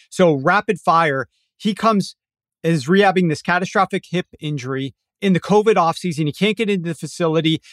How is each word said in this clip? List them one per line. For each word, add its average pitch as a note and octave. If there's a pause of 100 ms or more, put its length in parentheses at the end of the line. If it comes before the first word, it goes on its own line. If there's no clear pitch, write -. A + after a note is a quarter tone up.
(100)
So E3+
rapid F3
fire, D#3 (280)
he G#3
comes, G#3 (480)
is E3
rehabbing F#3
this D3
catastrophic F3+
hip F3 (120)
injury C3+ (280)
in G3
the E3
covid G#3
offseason. E3
He C#3+
can't G3+
get A3
into F3
the D#3+
facility. D#3+ (100)